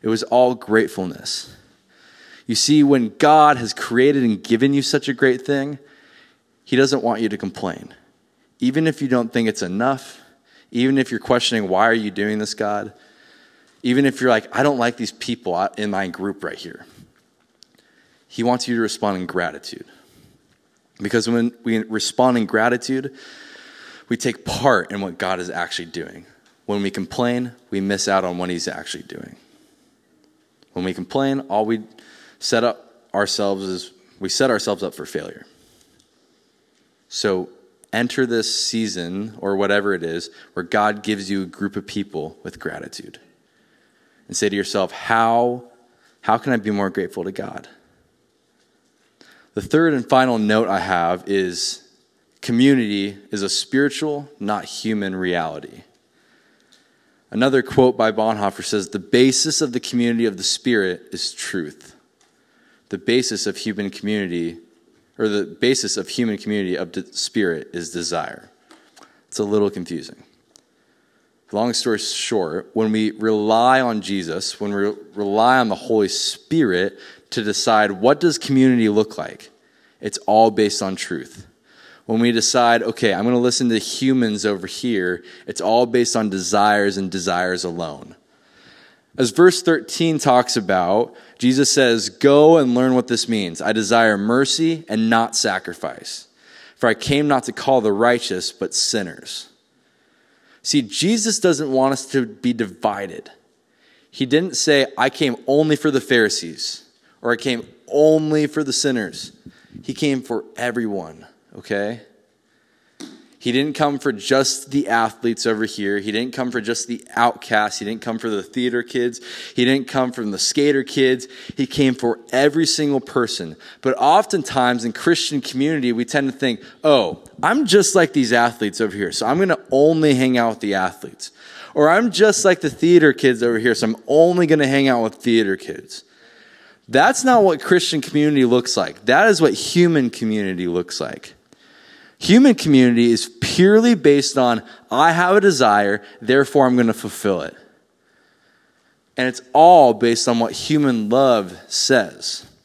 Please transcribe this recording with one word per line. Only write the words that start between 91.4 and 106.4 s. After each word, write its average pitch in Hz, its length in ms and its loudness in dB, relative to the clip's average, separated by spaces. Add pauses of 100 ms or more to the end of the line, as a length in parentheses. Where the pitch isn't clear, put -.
says, 117 380 2
"Go 147 500 6
and 127 160 2
learn 127 200 2
what 120 140 0
this 117 200 -2
means. 95 320 -4
I 92 120 -2
desire 110 440 2
mercy 135 720 0
and 110 220 -2
not 113 240 0
sacrifice. - 920 -6 (480)
For 120 120 0
I 113 60 2
came 143 320 -2
not 135 180 2
to 117 80 -8
call 135 280 0
the 107 120 0
righteous, 113 600 0
but - 220 -8
sinners." - 720 -6 (1120)
See, 147 200 0
Jesus 208 560 -2
doesn't 151 320 0
want 131 220 2
us 131 140 -6
to 131 200 -2
be 120 260 -4
divided. 101 800 -6 (800)
He - 160 -4
didn't 151 300 0
say, 143 300 2 (120)
"I 131 100 2
came 135 280 -2 (100)
only 151 300 2
for 156 140 0
the 135 100 2
Pharisees," 104 840 -2 (400)